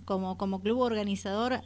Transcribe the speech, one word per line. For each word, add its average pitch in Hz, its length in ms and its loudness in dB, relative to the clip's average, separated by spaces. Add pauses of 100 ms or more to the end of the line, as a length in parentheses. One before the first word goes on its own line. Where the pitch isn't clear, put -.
como, 190 320 -2
como 196 240 -2
club 226 180 2
organizador 214 720 0 (120)